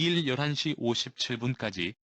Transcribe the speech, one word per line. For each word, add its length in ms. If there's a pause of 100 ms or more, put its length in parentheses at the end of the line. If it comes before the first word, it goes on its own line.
일 240
열한 280
시 220
오십칠 600
분까지 560 (120)